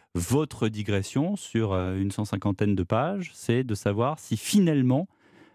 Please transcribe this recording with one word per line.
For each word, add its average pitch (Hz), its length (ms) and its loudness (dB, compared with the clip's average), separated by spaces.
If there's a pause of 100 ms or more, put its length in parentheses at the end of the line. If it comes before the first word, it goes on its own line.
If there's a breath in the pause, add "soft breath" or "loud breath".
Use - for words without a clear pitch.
(160 loud breath)
votre 123 520 0
digression 107 680 -2
sur, 113 360 -2
euh, 92 240 0
une 98 160 0
cent 107 140 -4
cinquantaine 101 500 0
de 92 80 -2
pages, 170 500 -2
c'est 123 300 0
de 113 100 -2
savoir 113 440 0
si - 180 -4
finalement, 151 720 4 (460 soft breath)